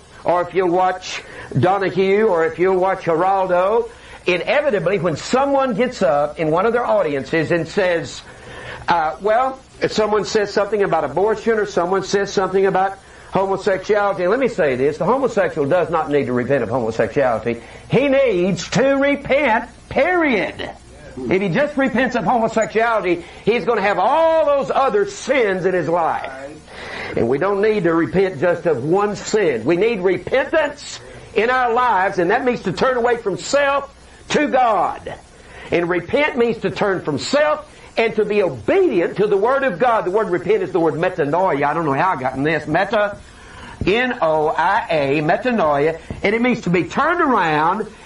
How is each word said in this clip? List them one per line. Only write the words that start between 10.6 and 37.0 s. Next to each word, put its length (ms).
about 220
abortion, 560
or 80
someone 340
says 320
something 320
about 320
homosexuality, 920
and 80
let 80
me 80
say 300
this, 200
the 60
homosexual 640
does 220
not 200
need 180
to 40
repent 320
of 60
homosexuality. 920
He 160
needs 600
to 240
repent, 760
period. 800
If 240
he 80
just 260
repents 400
of 80
homosexuality, 1000
he's 220
gonna 160
have 180
all 460
those 260
other 340
sins 600
in 80
his 160
life. 420
And 100
we 100
don't 240
need 220
to 100
repent 460
just 280
of 180
one 320
sin. 480
We 100
need 240
repentance 1040
in 160
our 240
lives, 460
and 120
that 140
means 160
to 100
turn 240
away 220
from 200
self 560
to 180
God. 640
And 180
repent 480
means 220
to 120
turn 300